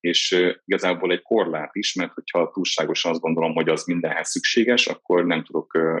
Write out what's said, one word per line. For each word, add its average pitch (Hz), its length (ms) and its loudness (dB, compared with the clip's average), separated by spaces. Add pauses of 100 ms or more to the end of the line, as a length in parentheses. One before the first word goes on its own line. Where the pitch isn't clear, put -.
És, - 320 0
ö, 90 200 4 (120)
igazából 90 480 0
egy 87 100 -2
korlát 82 520 -2
is, 104 200 -4
mert 87 180 -4
hogyha - 380 -2
túlságosan 82 600 -2
azt 82 100 -2
gondolom, 82 340 0
hogy 82 140 0
az 80 160 0
mindenhez 82 440 -2
szükséges, 117 580 2
akkor - 400 0
nem 82 180 -2
tudok, - 300 -6
ö, 80 260 2